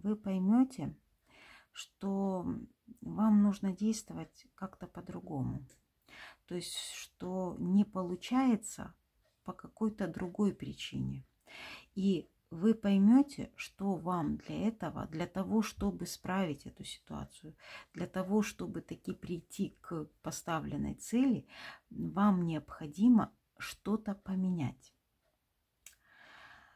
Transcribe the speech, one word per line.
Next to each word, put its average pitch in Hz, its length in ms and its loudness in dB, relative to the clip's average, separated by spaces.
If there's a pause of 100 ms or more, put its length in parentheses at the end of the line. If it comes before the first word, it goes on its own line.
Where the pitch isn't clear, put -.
вы 208 120 0
поймете, 202 800 2 (800)
что 196 720 -2 (540)
вам 208 420 4
нужно 196 300 2
действовать 185 840 -4
как-то - 320 -12
по-другому. 151 800 -6 (800)
То 180 80 -8
есть, 175 220 -6 (180)
что 185 640 -6
не 190 260 6
получается 202 1120 0 (500)
по 180 80 -10
какой-то 208 560 -4
другой 185 440 0
причине. - 720 -6 (720)
И 190 340 2 (220)
вы 190 240 2
поймете, 214 840 6
что 196 400 -4
вам 160 400 -2
для 160 320 -4
этого, - 380 -6
для 160 200 -6
того, 190 360 0
чтобы 190 420 -4
исправить 180 600 -4
эту - 180 -16
ситуацию, - 720 -14 (360)
для 170 140 -6
того, 190 360 0
чтобы 175 400 -6
таки - 300 -10
прийти - 680 -6
к 156 260 -8 (160)
поставленной 143 720 -4
цели, 226 520 0 (440)
вам 175 560 2
необходимо 165 840 2 (260)
что-то 214 560 -4
поменять. 185 800 -4 (1800)